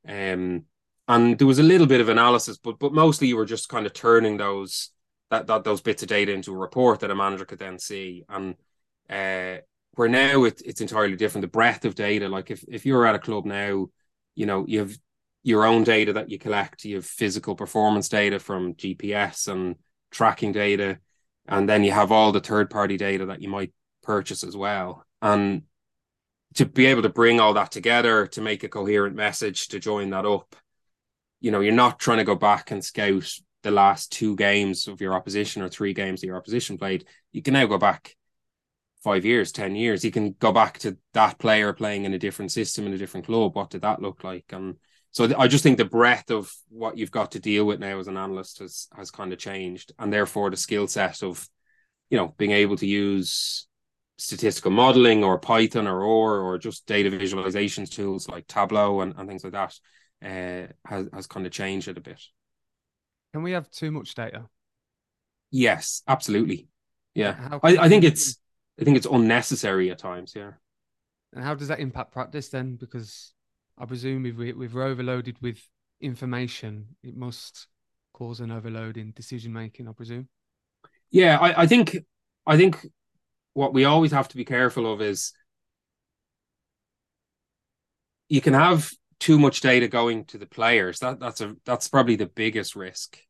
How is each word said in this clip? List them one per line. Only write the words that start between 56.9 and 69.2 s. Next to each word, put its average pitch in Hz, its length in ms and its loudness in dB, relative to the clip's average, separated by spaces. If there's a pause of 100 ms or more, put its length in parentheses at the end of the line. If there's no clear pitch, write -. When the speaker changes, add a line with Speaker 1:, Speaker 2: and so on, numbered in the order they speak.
Speaker 1:
visualization 98 760 -4
tools 95 440 -8
like 87 180 -16
Tableau 101 560 0
and, 92 140 -6
and 95 120 -14
things 95 160 -14
like 92 80 -12
that, 98 220 -8 (500)
uh, 90 480 -12 (120)
has, 98 280 -8
has 95 140 -16
kind 95 200 -10
of 87 60 -10
changed 98 360 -8
it 90 100 -14
a - 20 -16
bit. - 220 -20 (1120)
Speaker 2:
Can 151 100 -8
we 175 100 -6
have 170 180 -6
too 160 200 -8
much 151 240 -10
data? 113 320 -12 (1040)
Speaker 1:
Yes, 120 580 0
absolutely. 110 600 -2 (460)
Yeah. 104 200 -2
Speaker 2:
How 143 280 -12
Speaker 1:
I, 165 100 8
Speaker 2:
can 175 80 6
Speaker 1:
I 165 80 8
think 202 140 10
Speaker 2:
we 165 60 8
Speaker 1:
it's, - 300 -2 (420)
I - 40 -4
think 135 140 6
it's - 80 -2
unnecessary 113 840 0